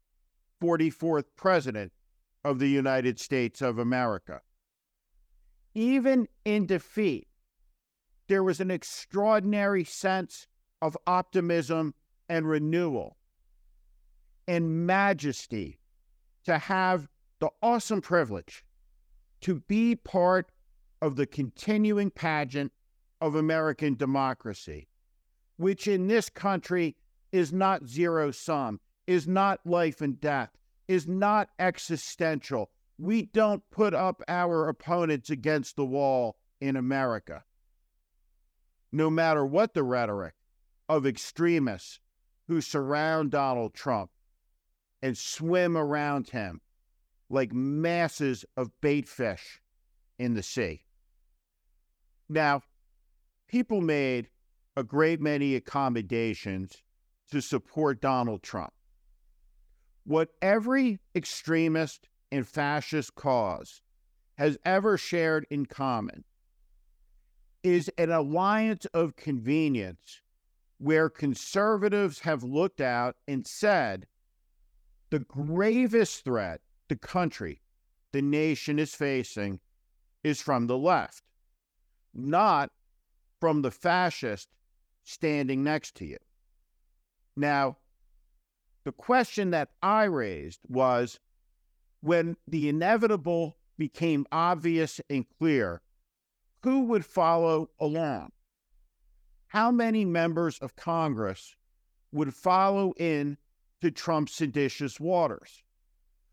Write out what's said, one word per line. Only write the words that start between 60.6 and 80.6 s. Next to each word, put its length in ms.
extremist 920
and 160
fascist 680
cause 640
has 300
ever 320
shared 520
in 140
common 600
is 340
an 140
alliance 840
of 240
convenience 1040
where 320
conservatives 1120
have 240
looked 380
out 340
and 200
said, 600
"The 120
gravest 1000
threat 380
the 80
country, 640
the 80
nation 580
is 160
facing 640
is 200
from 240